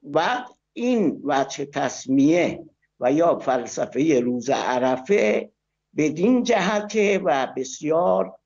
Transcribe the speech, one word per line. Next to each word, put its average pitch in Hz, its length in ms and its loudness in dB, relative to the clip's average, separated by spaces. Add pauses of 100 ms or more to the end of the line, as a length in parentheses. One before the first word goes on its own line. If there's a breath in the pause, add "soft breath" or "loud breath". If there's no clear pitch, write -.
(120)
و 208 320 -2 (280)
این 233 520 0
وجه 139 400 -2
تسمیه 139 1000 0 (360)
و 127 120 2
یا 160 260 2
فلسفهٔ 127 800 0
روز 123 300 -2
عرفه 131 1000 0 (460)
بدین 170 460 2
جهته 208 760 0
و 147 280 0 (100)
بسیار 175 800 0 (120)